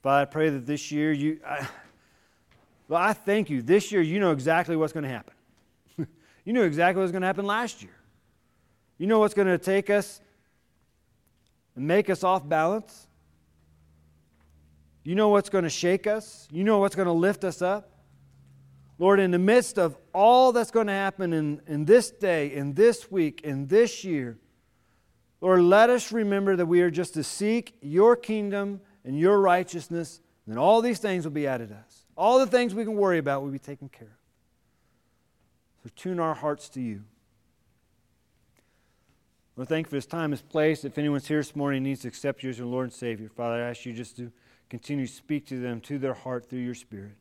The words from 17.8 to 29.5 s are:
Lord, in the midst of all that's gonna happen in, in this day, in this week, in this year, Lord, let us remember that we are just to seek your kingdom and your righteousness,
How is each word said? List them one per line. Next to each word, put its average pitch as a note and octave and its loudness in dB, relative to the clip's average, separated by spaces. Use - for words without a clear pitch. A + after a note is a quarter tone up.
Lord, G3 6
in F#3 2
the F3 2
midst A3 2
of E3 0
all B3 6
that's A#3 0
gonna G#3+ 0
happen F#3+ -2
in, D3+ -2
in D3+ -4
this A3+ 6
day, D#3+ -2
in C#3 -6
this A3+ 4
week, E3 -4
in C#3 -6
this A3+ 2
year, C3+ -6
Lord, F#3 4
let G3+ 8
us A#3+ 0
remember G3 0
that F3 0
we F3 4
are F3 2
just D3 -6
to D3+ -4
seek A3 -4
your F#3+ 4
kingdom G3+ -4
and C3+ -6
your G3 4
righteousness, E3+ -2